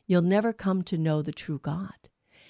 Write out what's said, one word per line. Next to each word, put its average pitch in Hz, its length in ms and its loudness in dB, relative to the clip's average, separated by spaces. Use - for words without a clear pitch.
You'll 180 160 4
never 208 300 2
come 190 320 -2
to 175 140 -4
know 156 240 0
the 156 80 -6
true 143 320 -8
God. 175 460 -8